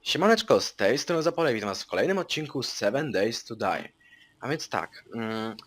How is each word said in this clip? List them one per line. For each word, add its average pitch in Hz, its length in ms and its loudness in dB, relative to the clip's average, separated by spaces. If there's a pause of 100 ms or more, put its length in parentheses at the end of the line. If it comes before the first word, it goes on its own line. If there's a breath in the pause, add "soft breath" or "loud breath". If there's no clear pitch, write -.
Siemaneczko, 175 540 4
z - 160 -8
tej 113 220 4
strony 165 240 0
Zapole, 165 320 2
witam 107 140 -2
was 98 140 -6
w - 40 -12
kolejnym 156 320 0
odcinku 151 440 -4
Seven 120 500 -2
Days 127 320 0
to 113 120 -12
Die. 95 360 -2 (480 loud breath)
A 120 80 -8
więc 151 200 -6
tak, - 360 -6 (100)
mm, 110 420 -4 (100)